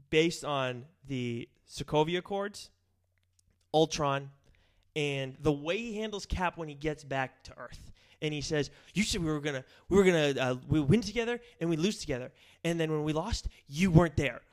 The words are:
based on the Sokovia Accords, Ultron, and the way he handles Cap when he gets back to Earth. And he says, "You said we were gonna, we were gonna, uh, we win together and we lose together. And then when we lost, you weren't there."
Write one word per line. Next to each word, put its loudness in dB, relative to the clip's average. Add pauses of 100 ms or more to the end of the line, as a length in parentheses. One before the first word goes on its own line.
(100)
based 2
on -4 (200)
the -6 (200)
Sokovia 0
Accords, -8 (1040)
Ultron, 0 (640)
and -4
the 2
way -2
he -8
handles -8
Cap -2
when -8
he -12
gets -6
back -6
to -18
Earth. -16 (300)
And -2
he -4
says, -2 (240)
"You 2
said -2
we 0
were -2
gonna, -6 (240)
we 4
were 8
gonna, 6
uh, 0 (120)
we 4
win 6
together -4 (200)
and 0
we 2
lose 0
together. -6 (340)
And 0
then 0
when 0
we -2
lost, -4 (200)
you 0
weren't 8
there." -2 (100)